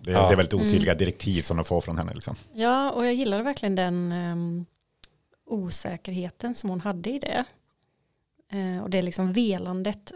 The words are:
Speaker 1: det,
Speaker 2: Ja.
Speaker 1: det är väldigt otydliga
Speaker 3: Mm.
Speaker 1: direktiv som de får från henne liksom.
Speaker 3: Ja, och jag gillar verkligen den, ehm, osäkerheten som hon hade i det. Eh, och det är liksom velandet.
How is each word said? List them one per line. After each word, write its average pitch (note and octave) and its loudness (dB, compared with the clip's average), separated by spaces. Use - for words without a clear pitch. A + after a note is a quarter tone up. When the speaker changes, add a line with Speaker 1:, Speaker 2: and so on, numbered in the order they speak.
Speaker 1:
det, F2 -6
Speaker 2:
Ja. F#2+ 6
Speaker 1:
det F#2+ 8
är - 8
väldigt F#2 4
otydliga G#3 4
Speaker 3:
Mm. D#3+ 2
Speaker 1:
direktiv F2+ 0
som E2+ 0
de D#2+ 2
får F2 2
från E2 -2
henne E2+ -4
liksom. - -8
Speaker 3:
Ja, B3+ 2
och B3 0
jag B3 2
gillar A3 0
verkligen A#3 -2
den, F3 0
ehm, E3+ -4
osäkerheten F3+ -6
som G#3 -4
hon F#3 -2
hade F#3+ -4
i C#4 -4
det. - -2
Eh, F#3 -2
och G#3 -6
det F#3+ 0
är F3+ 2
liksom F#3 0
velandet. F#3+ -2